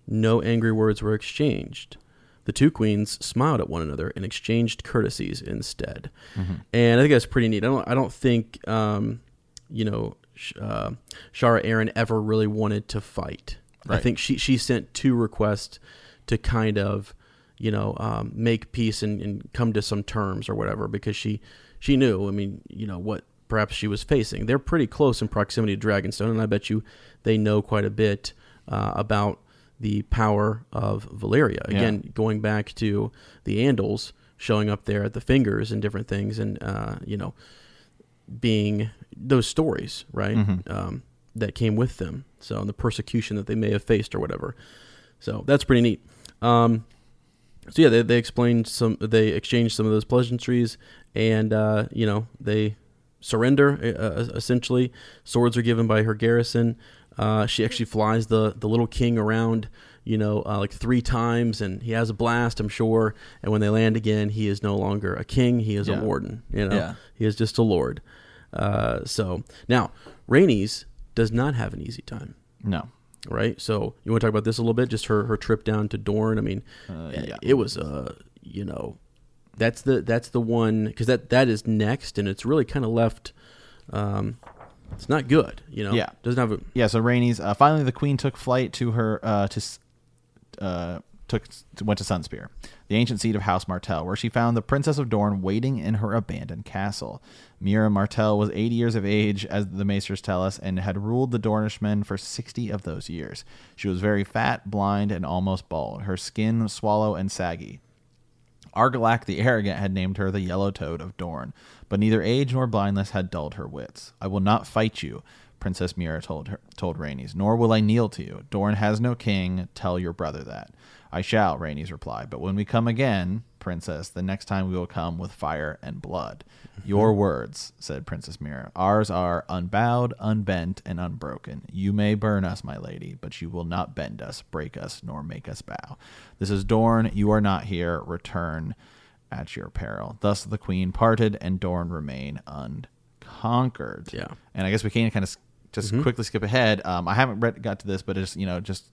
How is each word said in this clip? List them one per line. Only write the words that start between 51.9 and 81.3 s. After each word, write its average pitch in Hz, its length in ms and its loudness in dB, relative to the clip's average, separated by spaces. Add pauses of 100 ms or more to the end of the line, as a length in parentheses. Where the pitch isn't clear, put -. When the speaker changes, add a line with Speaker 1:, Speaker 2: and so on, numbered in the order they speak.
Speaker 1:
you 113 140 0
know, 107 220 0 (140)
they 107 360 0 (440)
surrender, 139 640 4
uh, 113 200 -2
uh, 117 340 -2
essentially. 123 560 2 (320)
Swords 120 320 2
are 120 60 2
given 117 240 4
by 110 160 4
her 110 120 2
garrison. 117 640 2 (420)
Uh, 107 280 2
she 107 180 0
actually 117 220 -2
flies 110 420 2
the, 110 280 4
the 107 120 -4
little 117 180 4
king 120 320 2
around, 110 500 2 (360)
you 113 120 0
know, 104 300 2
uh, 104 120 -2
like, 101 140 -2
three 120 300 2
times, 117 580 2
and 98 220 -4
he 113 100 -6
has 113 180 2
a 110 40 -4
blast, 117 460 0
I'm 110 80 0
sure. 110 460 2 (280)
And 110 80 -2
when 107 100 4
they 104 100 2
land 110 260 4
again, 107 340 2
he 107 160 0
is 101 160 -2
no 101 140 0
longer 101 380 -2
a - 100 -6
king. 123 360 4
He 107 140 0
is 101 140 -2
Speaker 2:
Yeah. 101 100 0
Speaker 1:
a 104 60 -4
warden, - 480 -4
you 104 160 2
know. 101 80 2
Speaker 2:
Yeah. 82 180 -2 (200)
Speaker 1:
He 113 120 -2
is 107 80 2
just 113 240 0
a 117 40 6
lord. 87 380 2 (520)
Uh, 58 520 0
so, 95 380 -2 (260)
now, 123 220 4 (380)
Rhaenys 117 560 4 (320)
does 113 160 4
not 127 240 0
have 113 180 -2
an 90 80 -10
easy 120 200 -10
time. - 340 -12 (260)
Speaker 2:
No. 101 260 -4 (400)
Speaker 1:
Right? 113 320 -2
So, 107 340 -2 (100)
you - 80 -2
wanna 113 80 4
talk 113 100 2
about 107 140 0
this 110 140 0
a 120 40 -2
little 113 120 2
bit? 123 140 2
Just 107 180 -4
her, 104 180 2
her 113 120 0
trip - 280 0
down 107 240 0
to 104 100 -6
Dorne? 107 400 0
I 107 40 -2
mean, 107 200 -4 (260)
Speaker 2:
Uh, 82 200 -12
Speaker 1:
eh, - 220 -8
Speaker 2:
yeah. - 120 -12
Speaker 1:
it 135 120 6
was, 120 220 0
uh, 71 380 -6 (300)
you 101 200 -10
know, - 320 -10 (600)
that's 113 260 0
the, 135 200 4
that's 117 260 0
the 127 120 0
one, 110 520 2
'cause 113 160 -2
that, 123 220 2